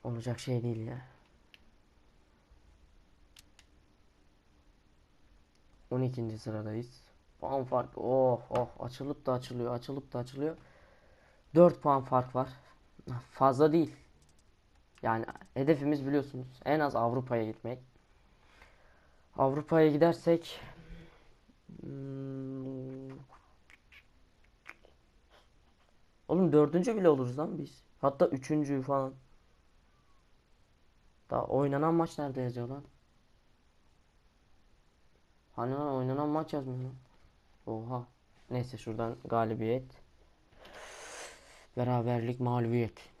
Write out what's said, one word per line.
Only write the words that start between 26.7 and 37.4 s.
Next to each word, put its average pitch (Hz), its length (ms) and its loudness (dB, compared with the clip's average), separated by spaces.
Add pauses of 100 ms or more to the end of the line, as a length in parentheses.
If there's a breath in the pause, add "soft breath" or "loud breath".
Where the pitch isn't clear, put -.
bile 180 120 6
oluruz 127 300 2
lan 180 180 -4
biz. - 260 -12 (180)
Hatta 139 260 4
üçüncü 139 540 -2
falan. 135 320 -2 (2250)
Daha 123 160 -2
oynanan 143 480 2
maç 165 240 0
nerede 135 240 -4
yazıyor 120 260 -4
lan? 139 160 -10 (2750)
Hani 123 180 -2
lan 147 220 -2
oynanan 135 340 0
maç 156 240 -2
yazmıyor 131 260 -6
lan. 127 140 -8 (800)